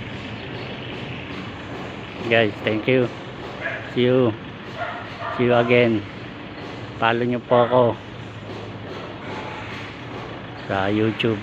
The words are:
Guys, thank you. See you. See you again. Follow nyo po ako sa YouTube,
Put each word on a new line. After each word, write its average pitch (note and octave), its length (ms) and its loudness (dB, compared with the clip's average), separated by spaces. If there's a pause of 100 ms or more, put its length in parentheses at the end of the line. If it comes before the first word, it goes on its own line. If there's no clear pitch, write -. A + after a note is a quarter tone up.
(2250)
Guys, A2+ 320 6
thank G#2+ 240 0
you. B2+ 240 4 (840)
See B2 140 4
you. B2+ 240 6 (1040)
See B2 140 4
you A#2+ 80 8
again. A#2+ 480 6 (960)
Follow A#2 240 4
nyo B2 160 0
po B2 140 4 (100)
ako B2 180 6 (2750)
sa G2 240 2
YouTube, G#2+ 500 4